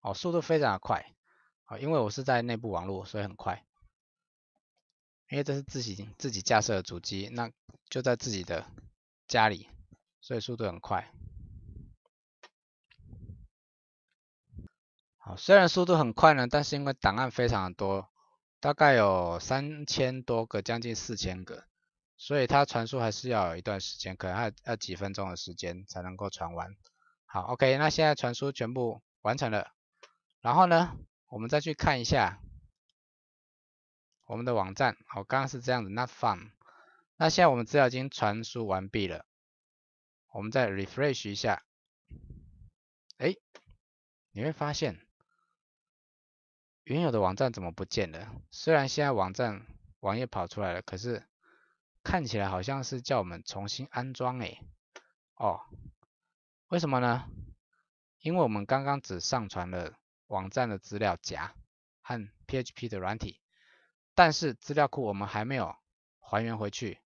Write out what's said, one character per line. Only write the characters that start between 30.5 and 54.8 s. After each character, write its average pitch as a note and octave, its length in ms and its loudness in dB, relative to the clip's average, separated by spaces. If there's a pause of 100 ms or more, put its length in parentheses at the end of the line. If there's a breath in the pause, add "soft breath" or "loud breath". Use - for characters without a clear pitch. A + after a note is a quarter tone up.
后 F#3 100 10
呢， F3 320 4 (280)
我 - 120 -12
们 A2+ 120 -4
再 D3 100 4
去 D3+ 140 -4
看 C#3+ 260 4
一 A#2+ 60 -4
下 A2+ 340 2 (1800)
我 A2 140 -8
们 A#2 80 -4
的 B2 80 0
网 F#2+ 220 0
站， B2 200 2 (120)
好， G2 180 -8
刚 C3+ 160 0
刚 C3+ 80 -4
是 C3 100 -10
这 B2+ 140 -2
样 A#2+ 100 0
子， F#2+ 60 -8
not A#2+ 200 -4
found。 G#2 420 -2 (640 soft breath)
那 D#3+ 120 4
现 F3+ 140 6
在 E3+ 40 10
我 C3+ 80 6
们 A#2+ 100 0
资 - 100 -2
料 C#3 120 8
已 - 20 4
经 B2+ 200 -4
传 A2 360 -2
输 A#2 200 -6
完 F#2+ 220 0
毕 G2+ 200 0
了， D#2+ 180 -6 (1040)
我 G#2+ 120 -8
们 G#2+ 100 -4
再 B2 180 2
refresh G#2+ 600 -2
一 G2+ 60 -6
下， - 300 0 (1500)
诶， D#3+ 200 -2 (920)
你 G2+ 100 -8
会 D3+ 120 -2
发 D3+ 180 -4
现 C3 340 -4 (1800)
原 C#3+ 180 -2
有 D#3+ 100 2
的 A#2 80 2
网 F#2+ 160 2
站 B2+ 160 0
怎 G#2+ 100 -8
么 F2 100 -6
不 F2+ 120 -8
见 F#2 280 -2
了？ F2 200 -12 (180)
虽 - 240 0
然 C#3 140 4
现 D3 160 0
在 C#3+ 80 2
网 F#2+ 220 0
站 A2 320 -4 (340)
网 G#2 180 0
页 B2+ 80 -2
跑 F#2 220 -4
出 - 140 -6
来 F#2+ 100 -2
了， F2 100 -4
可 - 140 -12
是 A2 320 -6 (760 soft breath)
看 E3+ 240 -2
起 A2 120 -2
来 G2 100 0
好 F#2 140 -2
像 C3+ 200 -4
是 B2 200 -8
叫 B2+ 180 0
我 G2 40 0
们 F2 200 -10
重 G2+ 240 -8
新 B2+ 240 -8
安 B2+ 220 -6
装 B2+ 260 -4
诶。 - 200 -8 (760 loud breath)